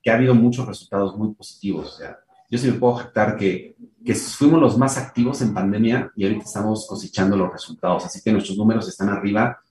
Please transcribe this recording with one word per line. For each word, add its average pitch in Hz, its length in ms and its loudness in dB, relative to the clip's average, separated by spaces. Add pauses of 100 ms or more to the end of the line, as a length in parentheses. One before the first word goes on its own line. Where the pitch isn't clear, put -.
que - 80 0
ha 113 60 4
habido 127 180 4
muchos 120 320 4
resultados 98 500 -6
muy 107 200 -4
positivos. - 580 -8
O - 40 -20
sea, - 200 -16 (320)
yo 120 80 -2
sí 127 80 -2
me 120 140 2
puedo 123 160 4
jactar - 420 -2
que, - 380 -2 (280)
que 139 120 0
fuimos 147 440 2
los 117 200 4
más 131 180 2
activos 123 460 -2
en 104 100 0
pandemia 110 640 0
y - 80 -4
ahorita 104 200 0
estamos 107 460 -4
cosechando 95 480 -2
los 92 140 -2
resultados. - 520 -4
Así - 200 -12
que 110 80 2
nuestros 98 260 0
números 107 320 2
están 98 200 -4
arriba 101 500 0 (120)